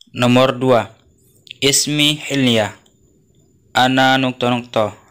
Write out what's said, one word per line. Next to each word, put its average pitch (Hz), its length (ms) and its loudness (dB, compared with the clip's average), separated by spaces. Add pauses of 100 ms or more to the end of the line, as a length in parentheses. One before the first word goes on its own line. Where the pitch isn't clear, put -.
(100)
Nomor 123 480 2
dua. 123 400 0 (640)
Ismi 147 560 0
Hilya. 117 560 -2 (1000)
Ana 131 460 2
nukto 123 320 -4
nukto. 113 420 -2 (180)